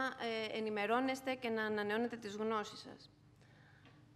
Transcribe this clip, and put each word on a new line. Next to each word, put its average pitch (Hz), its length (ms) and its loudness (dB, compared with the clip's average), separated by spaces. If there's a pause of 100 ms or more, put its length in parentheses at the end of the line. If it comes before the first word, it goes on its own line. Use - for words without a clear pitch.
ε, 226 520 -2
ενημερώνεστε 233 800 2
και 247 140 -2
να 220 140 2
ανανεώνετε 214 520 2
τις 208 200 -6
γνώσεις 214 440 0
σας. - 300 -16 (1080)